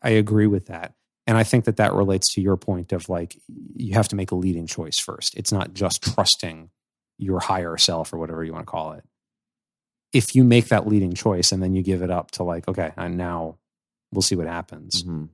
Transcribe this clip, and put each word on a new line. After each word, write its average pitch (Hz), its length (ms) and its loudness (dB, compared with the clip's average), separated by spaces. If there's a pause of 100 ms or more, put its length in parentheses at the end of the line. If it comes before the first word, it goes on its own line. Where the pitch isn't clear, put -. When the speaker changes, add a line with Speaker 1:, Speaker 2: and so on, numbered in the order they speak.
Speaker 1:
I 120 100 0
agree 107 360 6
with 98 200 2
that. 87 280 -12 (320)
And 113 120 4
I 113 40 6
think 113 220 2
that 107 140 0
that 98 160 2
relates 95 400 2
to 101 80 0
your 95 160 2
point 90 340 -4
of, 87 160 -6
like, 85 280 -6 (120)
you - 460 -8
have 110 140 4
to 101 80 -4
make 95 140 -4
a 95 60 -2
leading 87 300 -2
choice 80 340 -6
first. - 360 -6
It's - 140 -6
not 98 220 -2
just - 300 -4
trusting 82 680 -2 (500)
your 92 220 -2
higher 87 380 -2
self 82 340 0
or 82 60 -8
whatever 82 260 -8
you 80 80 -8
wanna 82 140 -12
call 78 260 -8
it. 82 120 -20 (1080)
If - 240 2
you 131 80 10
make 120 240 8
that 107 180 2
leading 101 280 2
choice 90 360 0
and 95 120 0
then 92 120 0
you 92 80 2
give 92 200 -2
it 90 80 -2
up 87 220 -4
to, 90 120 -6
like, 85 240 -6
"Okay, 92 280 -4
I, 87 120 -6
now 87 480 -6 (560)
we'll 98 100 0
see - 140 0
what 82 100 -4
happens." 82 560 -8
Speaker 2:
Mm-hmm. 82 320 -8